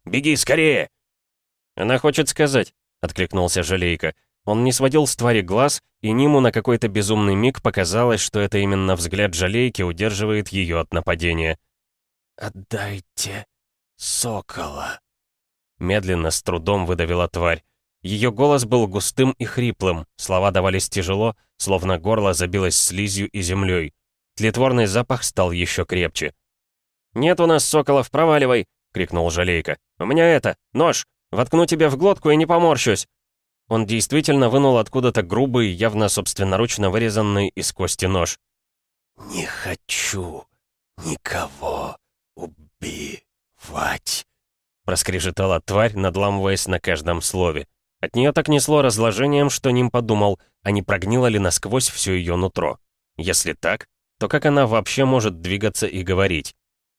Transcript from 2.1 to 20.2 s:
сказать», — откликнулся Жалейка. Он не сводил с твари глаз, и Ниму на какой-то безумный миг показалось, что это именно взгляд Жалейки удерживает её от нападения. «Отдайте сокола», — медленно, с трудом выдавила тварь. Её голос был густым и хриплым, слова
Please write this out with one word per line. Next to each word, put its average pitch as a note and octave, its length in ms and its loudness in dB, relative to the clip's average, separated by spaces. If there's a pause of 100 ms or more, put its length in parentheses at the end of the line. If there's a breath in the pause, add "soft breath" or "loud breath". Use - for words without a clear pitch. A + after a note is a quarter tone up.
сказать», — C#3 460 0 (260)
откликнулся F2+ 640 -2
Жалейка. E2+ 520 -2 (300)
Он A2 200 0
не B2+ 80 2
сводил C3+ 340 2
с - 100 -4
твари A#2 240 2
глаз, G#2+ 420 0 (180)
и G#2+ 100 -2
Ниму C#3 300 4
на A#2+ 120 4
какой-то A#2 360 0
безумный G#2 460 2
миг A#2 280 0
показалось, G#2+ 580 0
что - 200 -2
это G2+ 180 0
именно F#2+ 360 2
взгляд F2 400 -2
Жалейки G2+ 480 -2
удерживает G#2 680 -2
её E2+ 300 -2
от D#2+ 120 -6
нападения. E2 640 -2 (800)
«Отдайте G2+ 1120 -10 (500)
сокола», — - 1040 -8 (800)
медленно, F#2 520 -2
с - 120 -4
трудом F2+ 440 -2
выдавила F2 420 -2
тварь. E2+ 360 -2 (380)
Её G#2+ 300 -2
голос C3+ 320 2
был A#2 220 2
густым G2+ 520 0
и A#2 60 -6
хриплым, F#2+ 640 -2 (100)
слова F#2+ 340 0